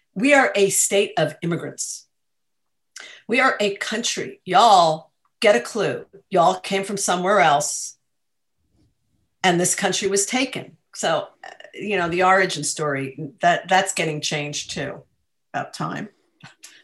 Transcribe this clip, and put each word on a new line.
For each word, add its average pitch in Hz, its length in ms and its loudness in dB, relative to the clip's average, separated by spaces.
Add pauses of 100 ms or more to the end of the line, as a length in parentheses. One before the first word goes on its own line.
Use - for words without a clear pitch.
(140)
we 262 180 2
are 269 240 4
a 196 140 4
state - 480 0
of 156 240 -2
immigrants. - 640 -8 (1200)
We 240 100 0
are 262 220 2
a 196 160 0
country. - 680 -6
Y'all 180 640 6 (300)
get 208 140 6
a 240 60 2
clue. - 460 -6 (240)
Y'all 180 280 4
came 196 260 -4
from 202 120 -6
somewhere 190 440 0
else, - 580 0 (1500)
and 175 160 4
this 180 140 0
country 190 340 -2
was 196 160 0
taken. - 520 -4 (180)
So, 165 340 -2 (160)
uh, - 60 -18 (240)
you 202 240 -6
know, 170 100 -2
the 175 140 0
origin 185 420 2
story, 143 760 -6
that, 175 280 2
that's 190 240 2
getting 156 300 -4
changed 147 480 -6
too, - 320 -10 (500)
about - 220 -8
time. - 400 -8
<laughs> - 340 -20 (360)